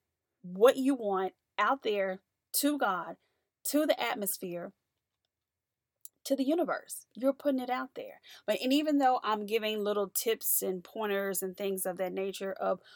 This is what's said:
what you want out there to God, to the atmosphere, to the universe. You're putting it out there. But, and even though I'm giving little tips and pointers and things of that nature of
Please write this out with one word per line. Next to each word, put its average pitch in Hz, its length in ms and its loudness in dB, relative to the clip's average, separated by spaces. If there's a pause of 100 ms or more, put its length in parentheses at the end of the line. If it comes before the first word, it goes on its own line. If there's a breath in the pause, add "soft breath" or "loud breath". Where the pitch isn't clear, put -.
(440)
what 202 340 6
you 269 160 2
want 196 400 -2 (240)
out 233 240 2
there 196 400 -2 (320)
to 285 240 2
God, 185 400 -2 (520)
to 294 180 2
the - 120 2
atmosphere, 196 720 -4 (1500)
to 277 100 2
the 277 100 -2
universe. 277 680 -2
You're 262 180 0
putting 269 260 -2
it 247 120 -6
out 262 240 -6
there. - 260 -14 (240 loud breath)
But, 214 160 -2
and 254 100 2
even 294 280 4
though 254 240 4
I'm 214 240 0
giving 214 360 0
little 202 260 0
tips - 520 0
and 185 220 -4
pointers 196 580 -2
and 185 160 -6
things 196 300 -2
of 175 100 -4
that 185 160 -2
nature 190 400 -4
of 190 280 -2 (140 loud breath)